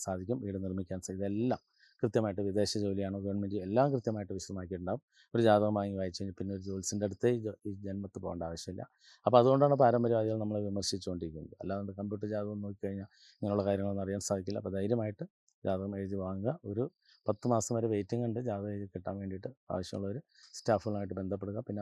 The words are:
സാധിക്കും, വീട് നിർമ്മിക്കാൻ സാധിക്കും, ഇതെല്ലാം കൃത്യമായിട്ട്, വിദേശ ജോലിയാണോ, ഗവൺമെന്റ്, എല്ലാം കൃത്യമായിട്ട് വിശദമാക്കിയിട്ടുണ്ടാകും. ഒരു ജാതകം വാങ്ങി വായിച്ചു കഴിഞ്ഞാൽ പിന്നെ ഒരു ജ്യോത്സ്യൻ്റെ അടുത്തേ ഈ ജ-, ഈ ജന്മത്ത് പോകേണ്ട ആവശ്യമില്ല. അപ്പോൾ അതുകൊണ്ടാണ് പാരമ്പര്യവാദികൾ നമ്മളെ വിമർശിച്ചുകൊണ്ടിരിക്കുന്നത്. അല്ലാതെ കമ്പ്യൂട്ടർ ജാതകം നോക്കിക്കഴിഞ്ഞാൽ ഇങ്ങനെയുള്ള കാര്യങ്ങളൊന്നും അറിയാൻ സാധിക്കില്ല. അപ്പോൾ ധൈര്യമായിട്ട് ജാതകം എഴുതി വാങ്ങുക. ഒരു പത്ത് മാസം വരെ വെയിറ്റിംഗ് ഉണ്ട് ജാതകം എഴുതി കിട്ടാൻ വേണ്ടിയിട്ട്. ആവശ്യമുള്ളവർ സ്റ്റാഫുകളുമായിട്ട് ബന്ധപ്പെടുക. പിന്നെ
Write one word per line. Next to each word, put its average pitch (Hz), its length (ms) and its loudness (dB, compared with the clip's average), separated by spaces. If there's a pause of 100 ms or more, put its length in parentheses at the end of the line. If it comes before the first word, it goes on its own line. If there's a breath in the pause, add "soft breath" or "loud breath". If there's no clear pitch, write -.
സാധിക്കും, 95 400 -4
വീട് 98 220 -4
നിർമ്മിക്കാൻ 92 400 -4
സാധിക്കും, 95 180 -6
ഇതെല്ലാം 107 380 0 (420 soft breath)
കൃത്യമായിട്ട്, 107 460 0
വിദേശ 101 220 2 (120)
ജോലിയാണോ, 98 420 -2
ഗവൺമെന്റ്, 98 320 -2 (100)
എല്ലാം 120 260 4
കൃത്യമായിട്ട് 107 440 -2
വിശദമാക്കിയിട്ടുണ്ടാകും. 92 640 -6 (320 soft breath)
ഒരു 117 140 4
ജാതകം 104 320 8
വാങ്ങി 101 220 -2
വായിച്ചു 92 200 -4
കഴിഞ്ഞാൽ 98 180 -8
പിന്നെ 98 180 -4
ഒരു 92 100 -8
ജ്യോത്സ്യൻ്റെ 98 420 -4
അടുത്തേ 120 280 2
ഈ - 80 -6
ജ-, 101 120 -6 (120)
ഈ 101 40 -8 (140)
ജന്മത്ത് 98 360 -8
പോകേണ്ട 87 260 -6
ആവശ്യമില്ല. 90 340 -8 (420 loud breath)
അപ്പോൾ 120 160 10
അതുകൊണ്ടാണ് 135 420 8
പാരമ്പര്യവാദികൾ 117 600 4
നമ്മളെ 104 260 0
വിമർശിച്ചുകൊണ്ടിരിക്കുന്നത്. 90 920 -6
അല്ലാതെ 98 360 -4
കമ്പ്യൂട്ടർ 104 340 -4
ജാതകം 104 340 -4
നോക്കിക്കഴിഞ്ഞാൽ 98 420 -6 (300 loud breath)
ഇങ്ങനെയുള്ള 101 300 2
കാര്യങ്ങളൊന്നും 98 360 0
അറിയാൻ 98 240 -2
സാധിക്കില്ല. 98 340 -2
അപ്പോൾ 95 140 -4
ധൈര്യമായിട്ട് 107 480 0 (380)
ജാതകം 98 340 -2
എഴുതി 98 240 -4
വാങ്ങുക. 95 280 -4 (200)
ഒരു 104 140 -2 (440 soft breath)
പത്ത് 104 240 -2
മാസം 113 240 2
വരെ 113 180 2
വെയിറ്റിംഗ് 104 340 0
ഉണ്ട് 113 200 -2
ജാതകം 101 260 -2
എഴുതി 101 200 -6
കിട്ടാൻ 95 280 -6
വേണ്ടിയിട്ട്. 98 280 -8 (240)
ആവശ്യമുള്ളവർ 98 440 -4 (360 loud breath)
സ്റ്റാഫുകളുമായിട്ട് 101 640 0
ബന്ധപ്പെടുക. 98 380 -4 (100)
പിന്നെ 104 140 -6